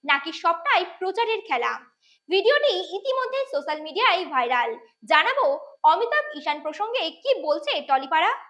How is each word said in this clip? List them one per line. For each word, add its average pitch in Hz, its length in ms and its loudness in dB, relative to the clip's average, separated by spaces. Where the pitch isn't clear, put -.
নাকি 285 220 0
সবটাই 359 420 2
প্রচারের 427 480 -2
খেলা? 240 240 -2
ভিডিওটি 466 440 4
ইতিমধ্যে 508 420 -2
সোশ্যাল 302 360 -4
মিডিয়ায় 370 340 2
ভাইরাল। 240 360 0
জানাবো 453 340 4
অমিতাভ 466 320 0
ঈশান 302 260 -4
প্রসঙ্গে 415 380 -4
কি 539 100 0
বলছে 320 260 -2
টলিপাড়া। 294 440 2